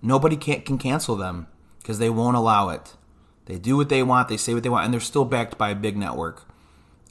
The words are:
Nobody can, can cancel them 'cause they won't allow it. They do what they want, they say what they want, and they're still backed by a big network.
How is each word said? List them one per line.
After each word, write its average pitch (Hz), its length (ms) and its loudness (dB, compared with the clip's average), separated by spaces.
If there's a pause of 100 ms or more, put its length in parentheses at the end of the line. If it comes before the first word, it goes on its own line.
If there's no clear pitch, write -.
Nobody 135 340 4
can, 147 240 -4
can 135 160 -2
cancel 127 400 -2
them 90 300 -6 (360)
'cause 107 160 -6
they 113 120 2
won't 117 260 2
allow 107 320 4
it. - 260 -10 (520)
They 92 120 -8
do 123 200 2
what 143 100 2
they 135 140 2
want, 127 260 4
they 110 80 -4
say 117 160 -4
what 117 100 0
they 127 60 -2
want, 117 160 2
and 120 80 0
they're 117 80 -2
still 139 240 0
backed 120 320 -2
by 104 140 -2
a 101 40 -4
big 101 220 -4
network. 82 500 -6 (640)